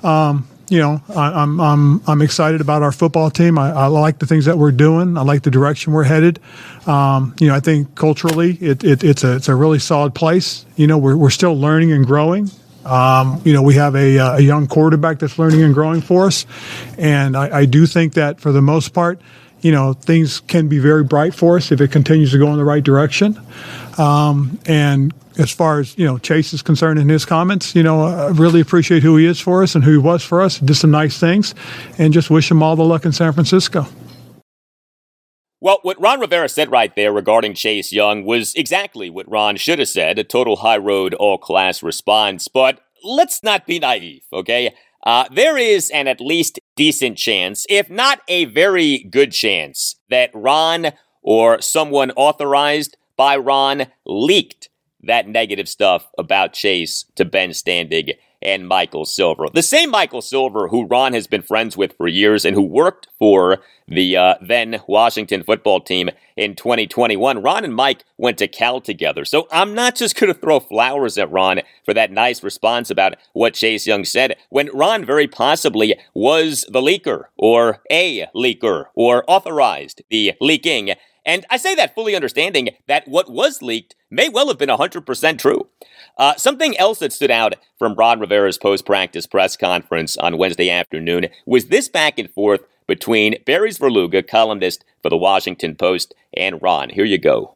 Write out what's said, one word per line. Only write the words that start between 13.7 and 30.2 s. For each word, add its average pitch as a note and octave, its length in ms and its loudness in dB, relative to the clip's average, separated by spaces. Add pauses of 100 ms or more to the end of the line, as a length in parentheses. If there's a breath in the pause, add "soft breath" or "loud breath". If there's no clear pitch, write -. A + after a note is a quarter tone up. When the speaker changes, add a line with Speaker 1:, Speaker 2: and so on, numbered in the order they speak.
Speaker 1:
have C#3+ 220 2
a, C#3 200 4
uh, C3 200 2
a - 20 0
young C#3+ 260 4
quarterback D#3 540 2
that's D3 180 -6
learning D#3+ 240 4
and D3+ 120 6
growing D#3 260 0
for F#3 280 2
us. - 180 -2 (520 loud breath)
And C#3 380 2
I, C#3+ 240 -2
I C#3+ 60 6
do D3 200 6
think E3 280 0
that D3 260 0
for D3 140 0
the C#3 80 4
most D3 320 0
part, F3 260 0 (400 soft breath)
you E3 140 2
know, C3+ 180 2
things D#3+ 480 0
can D#3+ 300 0
be D3 100 2
very D3+ 240 4
bright D3+ 320 0
for E3+ 220 4
us - 160 -2
if C3 80 2
it C#3 100 2
continues D#3 400 4
to C#3 60 4
go C#3+ 100 6
in D3 100 0
the D3 60 0
right D3 200 2
direction. D3 560 2 (600 loud breath)
Um, D3 640 2
and C#3+ 480 2 (240)
as C#3+ 140 0
far D#3 280 0
as, C3 160 -6
you F3+ 100 0
know, C3 120 -2
Chase D#3 360 -2
is D3 100 -8
concerned D#3+ 340 2
in C#3+ 100 2
his D3+ 160 2
comments, F3 520 -2
you E3+ 80 6
know, D#3+ 200 4
I F3 260 -2
really E3 300 4
appreciate E3 440 2
who D#3+ 120 6
he D#3+ 120 6
is E3+ 120 0
for F3+ 220 0
us F#3+ 140 0
and D3 80 4
who D3+ 80 6
he D3+ 60 6
was D#3 260 2